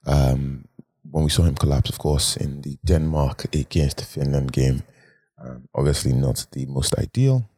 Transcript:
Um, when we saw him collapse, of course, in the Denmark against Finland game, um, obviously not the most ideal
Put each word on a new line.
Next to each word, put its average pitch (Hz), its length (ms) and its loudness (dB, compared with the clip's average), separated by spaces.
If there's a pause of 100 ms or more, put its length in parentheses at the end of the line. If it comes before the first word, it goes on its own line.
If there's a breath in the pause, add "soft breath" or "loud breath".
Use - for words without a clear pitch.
Um, 67 600 2 (440)
when 78 140 0
we 73 80 2
saw - 100 2
him 78 140 4
collapse, 69 340 2
of - 80 -10
course, - 400 0
in 69 240 -6
the 71 240 -10
Denmark 78 600 2 (100)
against 73 500 0
Finland 69 460 -2
game, 65 320 2 (560 soft breath)
um, 64 340 -18
obviously 69 400 0
not 65 380 0
the 67 160 -8
most 67 320 -2
ideal 127 580 0